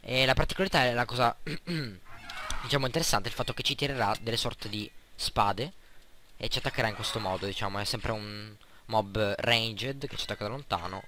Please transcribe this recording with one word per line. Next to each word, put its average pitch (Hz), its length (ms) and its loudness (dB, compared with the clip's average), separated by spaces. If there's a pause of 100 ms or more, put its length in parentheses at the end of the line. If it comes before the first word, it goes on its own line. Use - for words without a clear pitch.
E 131 240 4
la 131 100 8
particolarità 180 500 4
è 123 80 4
la 120 120 4
cosa, 120 340 2
<clears throat> - 40 -10 (1200)
diciamo, 135 240 0
interessante, 120 420 2
il 107 60 -4
fatto 123 180 -2
che - 100 -4
ci 131 120 2
tirerà 131 460 2
delle 117 160 -2
sorte 117 320 -4
di 104 220 -6 (260)
spade 107 560 2 (720)
e - 60 -2
ci - 80 0
attaccherà 127 320 0
in 104 60 -2
questo 107 260 -4
modo, 95 240 -2
diciamo, 101 340 -2
è 101 60 -2
sempre 110 280 -2
un 104 440 -8 (300)
mob 104 540 2
ranged 113 680 0
che - 100 -8
ci - 60 -4
attacca 104 220 -4
da 104 60 -4
lontano 95 580 -4